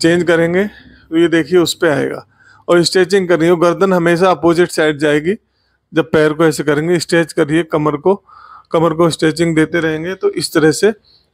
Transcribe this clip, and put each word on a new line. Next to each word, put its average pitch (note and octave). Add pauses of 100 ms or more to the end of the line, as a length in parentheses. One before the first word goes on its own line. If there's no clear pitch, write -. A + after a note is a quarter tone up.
चेंज E3+
करेंगे E3+
तो -
ये E3
देखिए E3
उस E3
पे F3
आएगा। C#3 (420)
और F3
स्ट्रेचिंग F#3
करनी E3
हो, F3
गर्दन E3+
हमेशा F3
अपोजिट E3
साइड D#3
जाएगी। D3+ (600)
जब D#3
पैर D#3
को D#3+
ऐसे D#3
करेंगे, D#3
स्ट्रेच E3+
करिए D#3+
कमर D3+
को, F#3 (580)
कमर D#3+
को E3+
स्ट्रेचिंग E3
देते D#3+
रहेंगे D#3+
तो G4+
इस -
तरह D#3
से G3+ (420)